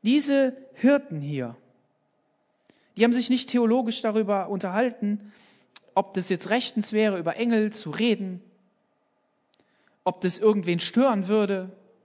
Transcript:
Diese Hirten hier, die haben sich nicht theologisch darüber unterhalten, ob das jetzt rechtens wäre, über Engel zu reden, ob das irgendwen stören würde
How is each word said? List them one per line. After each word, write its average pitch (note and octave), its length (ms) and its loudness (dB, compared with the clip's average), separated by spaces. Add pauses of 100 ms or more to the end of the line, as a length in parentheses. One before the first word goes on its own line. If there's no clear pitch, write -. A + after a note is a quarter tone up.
Diese C4+ 540 2 (180)
Hirten C#4 460 2
hier, C3+ 360 -6 (1400)
die G3+ 60 2
haben A#3+ 100 4
sich A#3+ 160 0
nicht B3 220 0
theologisch A#3 520 0
darüber G#3 480 0
unterhalten, G#3 840 -4 (640)
ob G3 180 -2
das F3+ 140 -4
jetzt F3+ 220 -2
rechtens A3 420 -2
wäre, G#3+ 260 0
über E3 180 -4
Engel A3 360 0
zu - 180 -8
reden, F#3+ 500 -2 (1600)
ob F3 160 -4
das F3+ 180 -2
irgendwen G3 400 2
stören A3+ 480 2
würde G3 440 -2 (340)